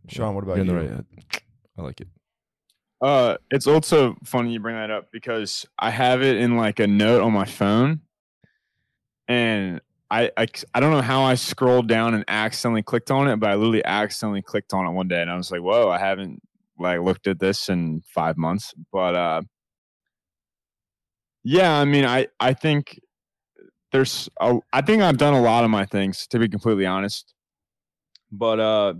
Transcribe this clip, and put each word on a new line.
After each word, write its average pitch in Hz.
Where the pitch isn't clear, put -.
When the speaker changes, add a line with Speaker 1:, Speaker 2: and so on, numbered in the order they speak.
Speaker 1:
yeah, -
Speaker 2:
Sean, 110
what 98
about 92
Speaker 1:
you're 95
in 92
the 90
Speaker 2:
you? 85
Speaker 1:
right 76
head. -
I 92
like -
it. -
Speaker 3:
Uh, 131
it's 139
also 151
funny 120
you 117
bring 113
that 110
up 107
because 113
I 113
have 127
it 131
in, 120
like, 110
a 107
note 104
on 113
my 98
phone, 117
and 110
I, 117
I, 117
I 120
don't 151
know 151
how 131
I 131
scrolled 123
down 113
and 107
accidentally 110
clicked 120
on 139
it, 117
but 107
I 101
literally 110
accidentally 104
clicked -
on 95
it 87
one 92
day, 87
and 85
I 90
was 90
like, 87
"Whoa, 104
I 87
haven't, 95
like, 87
looked 92
at 92
this 95
in 85
five 80
months." 82
But, 92
uh, 85
yeah, 165
I 143
mean, 143
I, 127
I 127
think 147
there's -
a, 120
I 131
think 214
I've 156
done 147
a 131
lot 120
of 113
my 104
things, 98
to 120
be 113
completely 101
honest, 95
but, 110
uh, 107